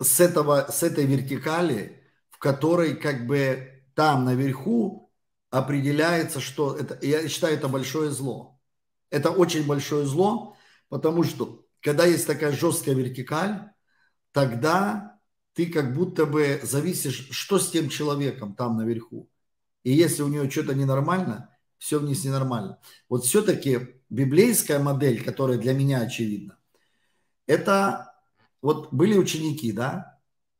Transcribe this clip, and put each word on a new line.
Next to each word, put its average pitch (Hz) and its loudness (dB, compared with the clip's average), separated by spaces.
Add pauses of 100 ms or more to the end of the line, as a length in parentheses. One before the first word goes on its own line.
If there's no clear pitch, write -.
с - 2
этого, 147 4
с - -4
этой 151 0
вертикали, 135 -2 (280)
в - -20
которой 151 2
как 127 -4
бы 135 -2 (120)
там 143 4
наверху 127 -2 (400)
определяется, 143 0
что 139 -4
это, - -10
я 151 0
считаю, 156 0
это 151 -2
большое 135 -2
зло. 120 -8 (500)
Это 147 2
очень 170 2
большое 143 0
зло, 196 0 (340)
потому 160 0
что, - -6 (160)
когда 147 4
есть 170 4
такая 147 0
жёсткая 151 0
вертикаль, 135 -4 (640)
тогда 156 0 (360)
ты 170 0
как 139 -2
будто 170 0
бы 143 2
зависишь, 147 -4
что - 0
с - -4
тем 151 0
человеком 143 -4
там 117 -2
наверху. 113 -6 (540)
И 127 0
если 156 4
у 143 0
него 147 -2
что-то 143 -2
ненормально, 139 0 (300)
всё 151 -2
вниз 139 -4
ненормально. 131 -4 (300)
Вот 123 -2
всё-таки 139 0
библейская 147 4
модель, 139 0
которая 127 0
для 127 0
меня 135 2
очевидна, 107 -6 (920)
это 196 2 (480)
вот 147 -2
были 196 4
ученики, 156 0
да, 135 -6 (400)